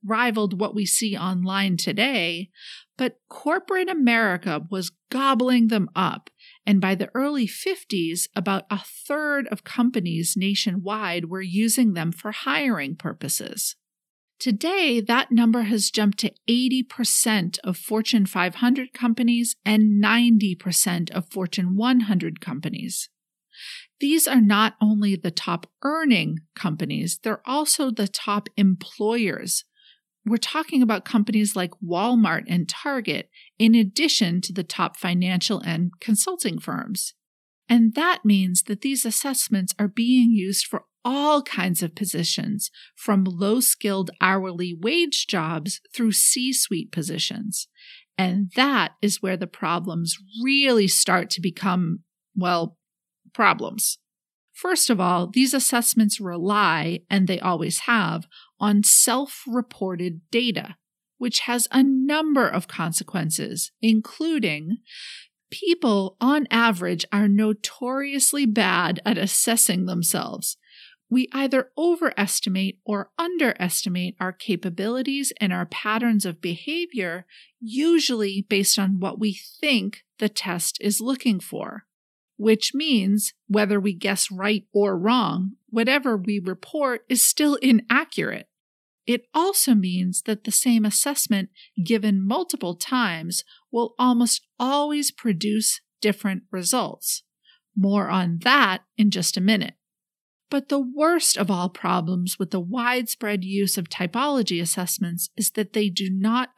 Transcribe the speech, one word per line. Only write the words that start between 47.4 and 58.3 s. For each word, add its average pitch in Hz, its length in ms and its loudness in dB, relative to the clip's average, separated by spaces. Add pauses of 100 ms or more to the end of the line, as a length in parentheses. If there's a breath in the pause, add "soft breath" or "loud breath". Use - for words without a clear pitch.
And 185 380 0
that 254 460 2
is 208 200 0
where 190 140 -2
the 180 100 -6
problems 170 720 -4 (240)
really 262 460 4
start - 440 2
to 175 100 -6
become, 180 600 -2 (300)
well, 175 440 0 (560)
problems. - 640 0 (560)
First - 360 0
of 202 120 2
all, 175 260 2
these 254 260 2
assessments 233 680 2
rely, 175 880 0
and 196 180 4
they 185 120 -2
always 170 400 -2
have, 170 460 0 (340 loud breath)